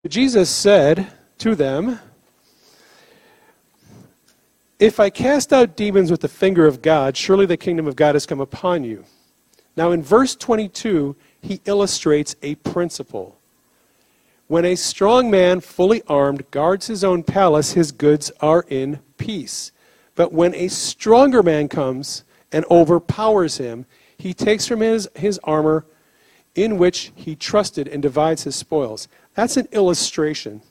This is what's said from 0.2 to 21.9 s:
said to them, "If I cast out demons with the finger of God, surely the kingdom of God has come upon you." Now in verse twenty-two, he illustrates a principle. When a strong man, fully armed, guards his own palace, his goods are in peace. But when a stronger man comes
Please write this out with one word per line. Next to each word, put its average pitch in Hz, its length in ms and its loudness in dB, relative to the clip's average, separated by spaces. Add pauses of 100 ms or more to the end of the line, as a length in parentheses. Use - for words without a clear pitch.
said 185 600 4 (300)
to 226 160 0
them, 151 440 -2 (2750)
"If 214 200 4
I 202 120 4
cast 262 420 0
out 240 240 4
demons 196 340 0
with 170 100 -2
the 143 80 -6
finger 180 380 2
of 131 160 0
God, 143 340 0
surely 196 300 2
the 170 100 0
kingdom 165 300 -4
of 131 100 -6
God 147 180 2
has 147 120 -2
come 139 140 -6
upon 165 440 -4
you." 110 200 -12 (720)
Now 165 140 0
in 165 120 -2
verse 220 340 2
twenty-two, 190 800 -2 (240)
he 190 260 -10
illustrates 185 760 0
a 147 140 -8
principle. 120 840 -8 (1080)
When 165 180 2
a 180 80 0
strong 233 560 2
man, 180 300 4
fully 214 480 0
armed, 139 420 0
guards 175 360 -2
his 196 180 -4
own 180 180 0
palace, 156 500 2
his 160 180 2
goods 147 400 0 (100)
are 160 280 2
in 139 320 -6 (160)
peace. - 560 -10 (420)
But 165 160 0
when 170 240 0
a 180 140 -6
stronger 240 720 2
man 151 260 2
comes 135 540 -6 (280)